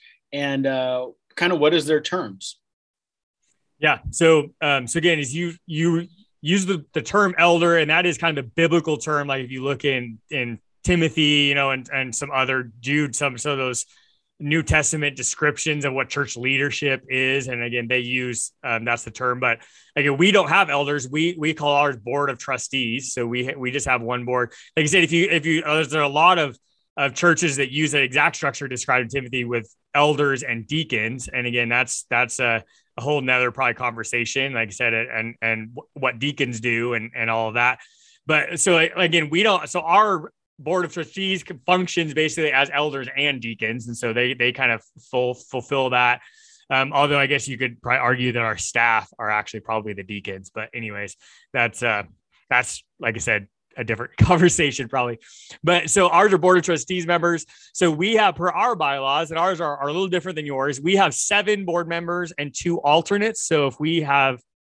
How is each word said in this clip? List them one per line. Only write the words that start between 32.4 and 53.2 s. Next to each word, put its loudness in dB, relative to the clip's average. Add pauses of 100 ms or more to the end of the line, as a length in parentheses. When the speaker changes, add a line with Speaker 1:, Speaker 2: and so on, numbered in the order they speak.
Speaker 2:
a, 0 (320)
a -10
whole 0
nother 2
probably -2
conversation, -4
like -2
I -14
said, -2
and, -6
and -4
w-, -14
what -2
deacons -4
do -2
and, -6
and -2
all -2
of -8
that. 0 (460)
But 0
so 4
again, 2
we 2
don't, 2
so -4
our 2 (320)
board 0
of -8
Trustees -4
c-, -12 (120)
functions 0
basically 0
as 2
elders -2
and 0
deacons. -6
And -8
so -4
they, 0
they 2
kind 0
of -4 (280)
full-, 0
fulfill -2
that. 2 (500)
Um, 2
although 4
I 4
guess -2
you -8
could -4
probably 0
argue 2
that -2
our -2
staff 0
are -4
actually -4
probably -4
the -10
deacons. -10
But -10
anyways, -10 (360)
that's, 0
uh, 0 (440)
that's, 0 (160)
like -4
I -8
said, -2 (280)